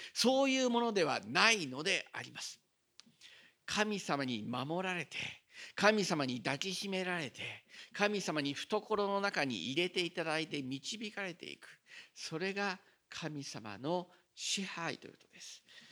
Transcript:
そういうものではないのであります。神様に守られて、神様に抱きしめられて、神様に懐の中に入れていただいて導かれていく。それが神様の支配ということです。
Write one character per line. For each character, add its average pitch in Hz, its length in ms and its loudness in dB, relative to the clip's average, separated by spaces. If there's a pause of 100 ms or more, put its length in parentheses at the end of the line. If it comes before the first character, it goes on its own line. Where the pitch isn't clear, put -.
(140)
そ 262 340 6
う - 20 4
い 262 120 4
う 254 80 4
も 233 120 4
の 233 100 2
で 190 140 4
は 123 200 2
な 170 260 6
い 202 160 2
の 127 140 -6
で 175 300 0
あ 120 100 -8
り 123 120 -10
ま - 80 -10
す。 - 180 -10 (1080)
神 208 360 2
様 139 240 0
に 120 180 -2
守 135 420 -2
ら 185 80 -2
れ 170 120 -4
て、 - 120 -10 (580)
神 208 280 6
様 160 220 2
に 123 140 -2
抱 135 200 -2
き 190 160 -2
し 202 140 -4
め 185 160 -2
ら 180 140 -2
れ 143 100 -4
て、 - 340 -10 (300)
神 208 260 2
様 160 220 0
に 143 120 0
懐 208 540 0
の 196 140 2
中 196 240 2
に 113 260 -2
入 151 120 2
れ 180 60 0
て 185 120 0
い 170 100 0
た 170 140 -4
だ 156 140 0
い 156 80 -2
て 147 140 -4
導 147 520 -6
か 202 100 -6
れ 180 100 -6
て - 160 -14
い 71 60 -10
く。 - 140 -20 (440)
そ - 240 -8
れ 190 160 -2
が 196 260 -2 (300)
神 151 340 -6
様 107 340 -10
の 170 300 -2 (280)
支 - 280 -2
配 170 340 -6
と - 100 -16
い - 20 -14
う - 40 -18
こ - 80 -20
と - 120 -20
で - 60 -20
す。 - 240 -18 (280)